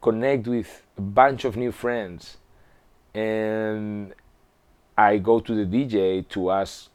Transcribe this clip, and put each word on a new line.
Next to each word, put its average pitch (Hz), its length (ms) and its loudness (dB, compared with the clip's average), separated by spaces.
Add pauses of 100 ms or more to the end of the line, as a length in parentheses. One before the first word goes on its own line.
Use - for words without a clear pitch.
connect 117 460 0
with 117 360 -4 (140)
a - 40 -10
bunch 120 440 4
of 120 120 -2
new 123 160 -4
friends, 110 640 -8 (760)
and 107 1000 -4 (800)
I 107 220 6
go 113 220 4
to 113 140 -4
the 107 100 0
D 113 220 0
J 95 440 0
to 92 200 -2
ask 95 440 -4